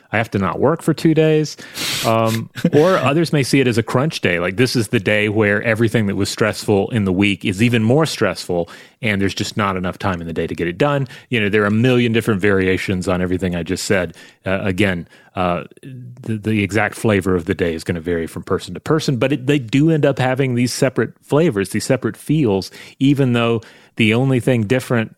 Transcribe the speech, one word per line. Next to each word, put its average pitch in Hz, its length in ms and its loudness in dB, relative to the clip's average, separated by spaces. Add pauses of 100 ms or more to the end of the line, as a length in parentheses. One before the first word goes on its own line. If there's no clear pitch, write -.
(120)
I 107 60 0
have 113 140 -2
to 107 60 0
not 85 200 -2
work 139 240 0
for 165 100 0
two 160 220 2
days." 156 420 2 (480)
Um, 113 460 0 (120)
<laughs> 170 100 2
or 170 240 6
others 151 360 0
may 143 120 2
see 135 160 2
it 127 80 4
as 113 100 0
a 113 60 0
crunch 143 360 -2
day, 87 200 0
like, 90 160 -2
this 127 180 2
is 113 140 0
the 120 100 0
day 107 300 0
where 104 340 2
everything 110 440 0
that 95 100 -2
was 98 120 0
stressful 104 600 0
in 107 140 0
the 95 80 0
week 101 320 0
is 104 180 -2
even 117 220 2
more 139 200 4
stressful, 87 640 -4 (320)
and 104 200 -2
there's 98 140 0
just - 220 -6
not 98 200 0
enough 90 220 -6
time 92 220 -4
in 85 60 -10
the 82 60 -8
day 82 160 -4
to 87 80 -6
get 85 100 -4
it 87 100 -6
done. 143 300 0 (240)
You 117 100 0
know, 101 80 0
there 104 140 2
are 104 40 2
a 101 40 2
million 120 420 2
different 110 280 0
variations 95 680 0
on 90 160 0
everything 90 320 -2
I 85 80 -4
just 87 220 -6
said. 90 320 -2 (280)
Uh, 95 180 -2
again, 92 440 -2 (300)
uh, 87 280 -2 (180)
the, 123 540 -10
the 107 280 -2
exact 104 320 -2
flavor 95 400 0
of 82 80 -2
the 87 100 -2
day 85 200 -2
is 80 100 -10
gonna 87 160 -4
vary 82 260 -4
from - 160 -12
person 90 320 -6
to - 60 -14
person, 147 380 -2
but 135 140 0
it, 127 140 -6
they 143 140 2
do 131 320 2
end 147 120 0
up 135 140 2
having 131 380 0
these 120 160 0
separate 127 400 0 (120)
flavors, 135 460 0
these 107 140 -2
separate 117 320 0
feels, 110 540 0 (300)
even 135 340 2
though 117 260 2 (360)
the 110 180 4
only 131 260 2
thing 123 220 2
different, 120 560 0